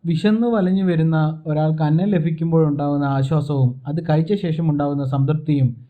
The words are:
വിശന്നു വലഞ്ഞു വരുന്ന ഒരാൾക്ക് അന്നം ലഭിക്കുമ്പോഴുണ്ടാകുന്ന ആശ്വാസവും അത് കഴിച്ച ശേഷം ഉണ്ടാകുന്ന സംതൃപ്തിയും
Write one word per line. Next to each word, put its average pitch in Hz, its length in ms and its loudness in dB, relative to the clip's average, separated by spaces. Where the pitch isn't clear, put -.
വിശന്നു 208 420 0
വലഞ്ഞു 190 360 0
വരുന്ന 160 640 0
ഒരാൾക്ക് 156 360 0
അന്നം 160 240 2
ലഭിക്കുമ്പോഴുണ്ടാകുന്ന 156 960 0
ആശ്വാസവും 139 840 0
അത് 160 220 -6
കഴിച്ച 160 240 2
ശേഷം 165 360 -2
ഉണ്ടാകുന്ന 143 360 0
സംതൃപ്തിയും 139 840 0